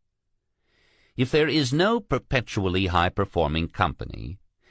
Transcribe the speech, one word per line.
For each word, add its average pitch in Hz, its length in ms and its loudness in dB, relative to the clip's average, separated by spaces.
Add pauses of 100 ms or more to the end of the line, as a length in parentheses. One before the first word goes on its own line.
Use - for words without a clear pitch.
(1160)
If 127 140 0
there 156 180 2
is 143 240 2
no 202 280 2
perpetually 98 880 -2
high-performing 85 800 0
company, - 720 -6 (320)